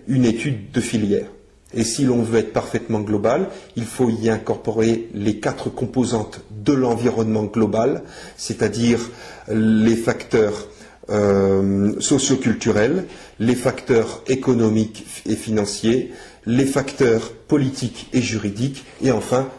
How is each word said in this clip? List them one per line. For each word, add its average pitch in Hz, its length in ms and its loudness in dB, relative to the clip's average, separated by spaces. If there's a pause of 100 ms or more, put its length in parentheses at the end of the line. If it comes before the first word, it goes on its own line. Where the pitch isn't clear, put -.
une 131 160 4
étude 113 480 -2
de 123 80 0
filière. 107 460 0 (480)
Et 113 100 0
si 139 200 -2
l'on 123 180 4
veut 110 160 2
être - 160 -2
parfaitement 113 460 -2
global, 110 480 0 (280)
il 117 80 -6
faut 123 240 0
y 110 220 0
incorporer 110 840 0
les 104 260 -2
quatre - 300 -4
composantes 117 720 -2 (100)
de 107 220 -2
l'environnement 113 720 2
global, 110 600 0 (340)
c'est-à-dire 113 600 0 (480)
les 110 480 4
facteurs, 113 720 0 (420)
euh, 98 880 4
socio-culturels, 127 1040 2 (340)
les 117 160 2
facteurs 123 720 0
économiques 113 760 2 (220)
et 107 100 -2
financiers, 110 760 0 (340)
les 123 180 2
facteurs 135 680 0
politiques - 840 -2
et 127 80 2
juridiques, 107 640 -4 (160)
et 131 80 2
enfin 131 480 0